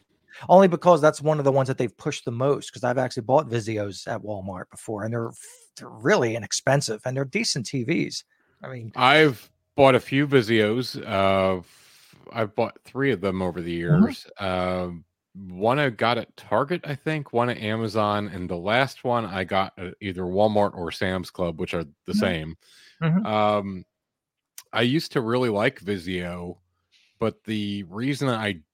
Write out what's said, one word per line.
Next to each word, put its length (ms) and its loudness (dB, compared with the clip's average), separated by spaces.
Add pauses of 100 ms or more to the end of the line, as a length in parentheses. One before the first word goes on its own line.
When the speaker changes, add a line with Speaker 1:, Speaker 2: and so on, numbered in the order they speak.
(480)
Speaker 1:
Only 180 10
because 340 4
that's 200 4
one 180 0
of 60 -2
the 80 4
ones 160 2
that 100 -4
they've 180 -4
pushed 280 -8
the 80 -6
most, 400 -2
'cause 100 -12
I've 160 0
actually 260 -2
bought 240 2
Vizios 600 -4
at 140 -6
Walmart 480 -10
before, 340 -10
and 80 -6
they're, 180 -4 (460)
they're 140 -18
really 460 0
inexpensive, 680 -2
and 100 -6
they're 120 -4
decent 400 -4
T 180 -4
Vs. 400 -4 (380)
I 60 -14
mean 280 -14
Speaker 2:
I've 540 6 (260)
bought 180 8
a 60 4
few 260 0
Vizios. 680 2 (100)
Uh, 520 2
f-, 580 -20 (160)
I've 220 -4
bought 300 -2
three 280 -2
of 80 -2
them 220 -2
over 180 -4
the 220 -6
Speaker 1:
Mm-hmm. 220 6
Speaker 2:
years. 220 -4 (120)
Um, 680 -4 (300)
one 440 -2
I 120 2
got 280 0
at 180 -10
Target, 480 -2
I 100 -8
think, 400 -6
one 160 2
at 80 -6
Amazon, 680 -2
and 200 -8
the 80 -6
last 480 0
one 220 0
I 180 -4
got 340 0
at 220 -12
either 220 -6
Walmart 520 2
or 180 -6
Sam's 380 -4
Club, 300 -4
which 140 -6
are 100 -4
the 280 -12
Speaker 1:
Mm-hmm. 60 0
Speaker 2:
same. 380 -2 (460)
Speaker 1:
Mm-hmm. 240 2
Speaker 2:
Um, 580 0 (880)
I 100 -2
used 300 0
to 80 0
really 300 0
like 300 0
Vizio, 800 -6 (600)
but 260 -4
the 400 -6
reason 440 -4
I 320 -2 (140)